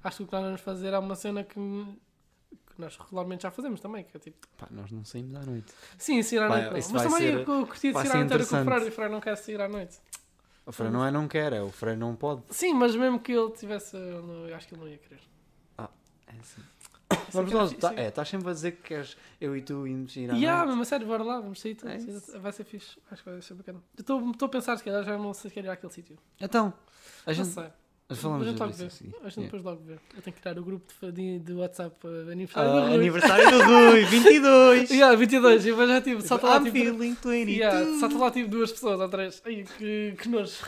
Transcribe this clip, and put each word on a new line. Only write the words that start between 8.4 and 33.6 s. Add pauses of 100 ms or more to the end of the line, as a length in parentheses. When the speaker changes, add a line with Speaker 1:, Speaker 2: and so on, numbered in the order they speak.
Speaker 1:
com
o
Speaker 2:
interessante.
Speaker 1:
Freire,
e
o
Freire
não
quer
sair
à
noite. (680)
Speaker 2:
O
Freire
não
é
não
quer,
é
o
Freire
não
pode.
Speaker 1:
Sim,
mas
mesmo
que
ele
tivesse,
eu
não...
eu
acho
que
ele
não
ia
querer. (580)
Speaker 2:
Ah, (380)
é
assim. (500)
Speaker 1:
Isso
é
Speaker 2:
Vamos
Speaker 1:
que
eu
Speaker 2:
lá,
Speaker 1:
acho,
Speaker 2:
tá,
Speaker 1:
isso
é
Speaker 2:
é,
estás
sempre
a
dizer
que
queres (220)
eu
e
tu
irmos
ir
à
Speaker 1:
Yeah,
Speaker 2:
noite.
Speaker 1:
mas
a
sério,
bora
lá,
vamos
sair
tudo.
Speaker 2:
É
isso.
Speaker 1:
Vai
ser
fixe, (140)
acho
que
vai
ser
bacana. (160)
Eu
estou,
estou
a
pensar
se
calhar
já
não
sei
se
quer
ir
àquele
sítio. (240)
Speaker 2:
Então, (520)
a
Speaker 1:
Não
Speaker 2:
gente,
Speaker 1:
sei. (480)
Speaker 2:
falamos
Speaker 1:
A
gente
logo
Speaker 2:
disso
Speaker 1:
vê.
Speaker 2:
a
seguir.
Speaker 1:
A
gente
Speaker 2:
Yeah.
Speaker 1:
depois
logo
vê. (220)
Eu
tenho
que
criar
o
grupo
de,
de,
de
WhatsApp,
eh,
aniversário
Speaker 2:
Ah,
Speaker 1:
do
Rui.
Speaker 2:
aniversário
do